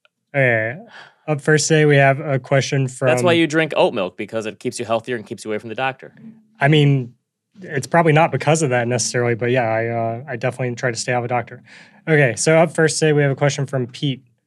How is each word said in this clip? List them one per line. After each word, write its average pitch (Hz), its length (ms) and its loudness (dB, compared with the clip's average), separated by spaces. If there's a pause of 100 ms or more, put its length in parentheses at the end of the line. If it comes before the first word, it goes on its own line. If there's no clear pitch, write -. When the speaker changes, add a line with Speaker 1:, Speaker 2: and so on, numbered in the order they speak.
(340)
Speaker 1:
Okay. 123 460 0 (480)
Up 151 120 -4
first 151 280 2
today, 156 160 4
we 147 120 6
have 139 220 4
a 151 200 -4
question 135 500 0
from 131 180 -6
Speaker 2:
That's 123 160 2
why 170 120 4
you 165 120 2
drink 156 300 -2
oat 175 160 2
milk, 92 240 -4
because 110 300 -6
it 104 120 -10
keeps - 200 -8
you 117 60 -8
healthier 113 300 -4
and 107 120 -8
keeps - 180 -14
you 110 60 -8
away 107 80 -4
from 117 100 -12
the 110 60 -12
doctor. 131 400 -8 (440)
Speaker 1:
I 139 100 2
mean, 143 460 2 (460)
it's 165 260 -8
probably 165 260 2
not 156 200 4
because 147 300 0
of 131 80 0
that 120 180 0
necessarily, 120 460 -2
but 120 160 -2
yeah, 123 140 0
I, 113 240 -2
uh, 117 380 -6
I 131 100 -8
definitely 123 380 -6
try 123 160 -4
to 110 60 -6
stay - 160 -6
off 120 100 -2
a 117 60 -6
doctor. 123 340 -6 (460)
Okay, 143 260 4
so 160 220 2
up 165 160 4
first 160 260 0
today, 156 140 2
we 147 100 2
have 139 80 2
a 131 60 -4
question 143 300 0
from 127 200 -4
Pete. 123 380 -8 (220)